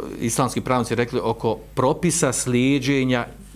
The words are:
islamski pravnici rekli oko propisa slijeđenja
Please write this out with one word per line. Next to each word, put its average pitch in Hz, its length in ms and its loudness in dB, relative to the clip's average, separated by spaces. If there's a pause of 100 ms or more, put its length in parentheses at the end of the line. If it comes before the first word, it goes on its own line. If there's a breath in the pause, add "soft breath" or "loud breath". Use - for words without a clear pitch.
(200)
islamski 120 400 0
pravnici 123 340 0
rekli 120 300 0
oko 110 340 0 (160)
propisa 143 580 2
slijeđenja 127 960 2 (300)